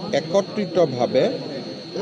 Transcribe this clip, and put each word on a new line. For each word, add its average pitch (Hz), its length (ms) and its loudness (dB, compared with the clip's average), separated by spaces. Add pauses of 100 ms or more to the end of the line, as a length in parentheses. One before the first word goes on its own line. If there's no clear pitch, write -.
(120)
একত্ৰিতভাৱে 165 1160 2 (720)